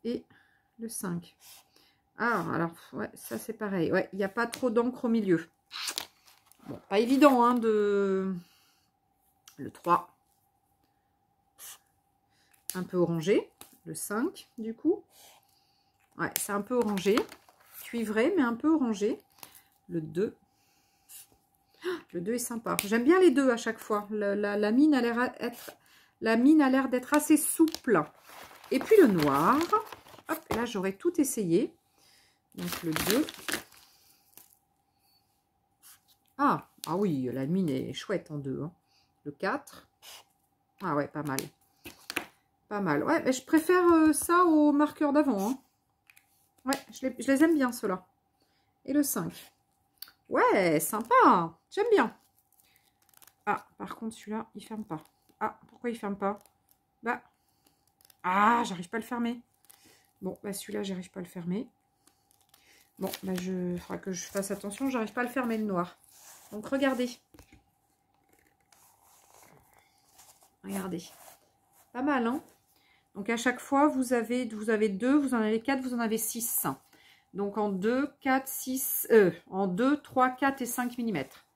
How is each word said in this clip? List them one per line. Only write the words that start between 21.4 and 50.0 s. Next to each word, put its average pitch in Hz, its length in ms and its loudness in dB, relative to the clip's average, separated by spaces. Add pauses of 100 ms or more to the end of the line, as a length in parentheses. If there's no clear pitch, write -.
Le 175 80 -8
deux 202 140 -4
est 247 40 -4
sympa. 226 460 -6
J'aime 226 180 0
bien 330 160 6
les 359 140 8
deux 269 180 2
à 233 60 2
chaque 226 240 -6
fois. 208 300 -4
Le, 202 240 -2
la, 208 220 -2
la 208 140 2
mine 285 240 6
a 254 60 4
l'air 233 180 0
à 254 80 0 (160)
être, - 300 -10 (480)
la 226 160 2
mine 294 260 8
a 269 80 6
l'air 262 180 2
d'être 254 260 -2
assez 302 220 4
souple. 254 680 2 (680)
Et 262 80 2
puis 427 220 6
le 294 80 10
noir. 165 500 4 (720)
Hop, 320 100 -4 (120)
là, 220 140 -2
j'aurais 196 280 -4
tout 349 280 -2
essayé. 214 540 0 (800)
Donc 175 280 -8
le 165 100 -4
deux. 202 340 0 (3000)
Ah, 240 300 0 (180)
ah 170 100 -4
oui, 151 360 0
la 135 140 -4
mine 180 220 0
est 131 240 -4
chouette - 380 -8
en 151 60 -10
deux, 139 260 -6
hein. 165 100 -10 (520)
Le 147 80 -12
quatre. - 540 -8 (960)
Ah 170 120 -4
ouais, 143 140 -2
pas 151 140 -10
mal. 131 160 -4 (1300)
Pas 208 120 -6
mal. 151 240 0
Ouais, 311 180 2
mais 262 100 0
je 254 120 -4
préfère, 349 420 4
euh, 320 260 6
ça 339 320 2
aux 302 280 6
marqueurs 294 400 0
d'avant, 247 380 2
hein. 269 80 -6 (1080)
Ouais, - 140 0 (140)
je - 140 -8
les, 254 120 -4
je 240 120 -2
les 277 120 6
aime 330 120 6
bien, 254 180 0
ceux-là. 185 320 -6 (800)
Et 269 80 -8
le 294 100 2
cinq. 180 500 -6 (760)